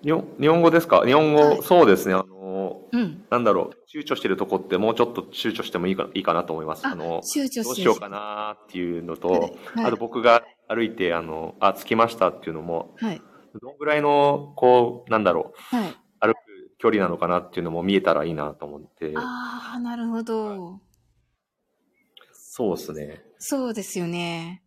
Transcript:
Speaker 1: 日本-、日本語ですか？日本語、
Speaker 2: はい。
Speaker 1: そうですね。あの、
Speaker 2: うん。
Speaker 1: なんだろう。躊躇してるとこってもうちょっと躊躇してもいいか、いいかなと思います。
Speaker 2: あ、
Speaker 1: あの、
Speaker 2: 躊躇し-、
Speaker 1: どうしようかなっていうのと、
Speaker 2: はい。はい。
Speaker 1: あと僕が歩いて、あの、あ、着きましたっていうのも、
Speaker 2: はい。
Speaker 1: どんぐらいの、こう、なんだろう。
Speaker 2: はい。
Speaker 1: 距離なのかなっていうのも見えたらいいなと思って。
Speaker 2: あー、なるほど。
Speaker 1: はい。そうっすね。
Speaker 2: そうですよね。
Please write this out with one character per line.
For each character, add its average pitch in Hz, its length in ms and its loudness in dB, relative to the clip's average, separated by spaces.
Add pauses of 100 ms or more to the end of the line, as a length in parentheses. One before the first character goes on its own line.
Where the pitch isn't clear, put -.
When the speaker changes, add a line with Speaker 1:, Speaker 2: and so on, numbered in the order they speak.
Speaker 1:
日 147 100 -2
本-、 165 160 -2 (120)
日 143 80 2
本 165 140 6
語 165 100 8
で 165 80 6
す 165 80 -6
か？ - 180 6
日 123 80 4
本 151 220 6
語、 151 60 8
Speaker 2:
は 147 140 8
い。 147 60 -4
Speaker 1:
そ 180 220 8
う - 20 10
で 98 120 8
す 95 100 -2
ね。 95 80 0
あ 95 80 0
の、 95 580 -8 (100)
Speaker 2:
う 240 60 -2
ん。 180 320 -4
Speaker 1:
な 117 80 0
ん 123 60 0
だ 107 100 4
ろ - 200 0
う。 - 40 -20 (160)
躊 147 100 -10
躇 147 120 -4
し - 60 -12
て - 60 -2
る 95 100 0
と 98 100 -4
こ - 80 -2
っ 92 120 -4
て 92 100 0
も 107 160 2
う - 20 -2
ち 120 60 2
ょ - 20 6
っ 90 100 -2
と 95 80 -6
躊 - 320 -6
躇 - 100 -8
し - 80 -10
て - 60 -4
も 87 80 -2
い 92 60 0
い 95 40 0
か、 95 200 -6
い 98 60 -2
い - 20 -6
か 82 100 0
な 85 100 0
と 82 100 -6
思 80 100 -6
い - 20 -8
ま 78 120 -8
す。 - 100 -8
Speaker 2:
あ、 269 60 -6
Speaker 1:
あ - 20 -10
の、 82 260 -6
Speaker 2:
躊 - 220 -4
躇 262 60 -6
し-、 233 140 -8
Speaker 1:
ど 226 80 -8
う 247 40 -6
し 196 80 -6
よ 113 100 4
う - 60 -2
か 101 100 -12
な 104 500 -8
っ - 80 -20
て 90 120 -10
い 87 200 -4
う 85 40 -12
の 85 140 -10
と、 87 120 -4
Speaker 2:
は 90 80 4
い。 85 40 2
は 85 60 -2 (360)
い。 - 20 0
Speaker 1:
あ - 60 2
と 117 60 -2
僕 113 260 -8
が 117 200 6 (240)
歩 113 160 -2
い 113 120 -4
て、 87 180 0
あ 85 80 -2
の、 80 380 -10
あ、 98 140 4
着 - 160 -12
き 113 60 2
ま 113 140 4
し - 60 -12
た 92 140 2
っ - 100 -14
て - 80 -12
い - 20 -8
う 82 40 -8
の 80 100 -10
も、 82 340 -8
Speaker 2:
は 220 140 -6
い。 160 100 -10 (400)
Speaker 1:
ど 127 100 -18
ん 143 60 -20
ぐ 143 80 -8
ら 151 120 2
い 147 40 0
の、 143 540 2
こ 123 520 4
う、 117 40 -2
な 110 80 4
ん 107 40 -2
だ 95 80 4
ろ 82 240 -2
う。 - 200 -10
Speaker 2:
は 208 140 -2
い。 131 60 -16 (840)
Speaker 1:
距 117 80 4
離 110 120 2
な 90 80 0
の 85 100 -6
か 87 80 -2
な 90 140 2
っ 90 100 -18
て - 80 -8
い - 20 -4
う - 20 -4
の 82 80 -6
も 85 120 -4
見 95 100 2
え 95 80 4
た 87 140 2
ら 73 100 -2
い 82 40 -4
い 85 40 -6
な 76 220 -8
と - 100 -14
思 73 140 -14
っ - 20 -20
て。 78 340 -12
Speaker 2:
あ 240 640 -10
ー、 240 60 -8
な 240 120 -8
る 233 140 -6
ほ 226 140 -6
ど。 226 220 -6
Speaker 1:
は 208 100 -10
い。 196 40 -12 (1700)
そ - 380 -4
う - 20 0
っ 80 40 -6
す - 140 -12
ね。 76 300 -14 (160)
Speaker 2:
そ 262 300 -6
う 233 60 -6
で 214 100 -10
す - 160 -10
よ 175 80 -4
ね。 170 600 -8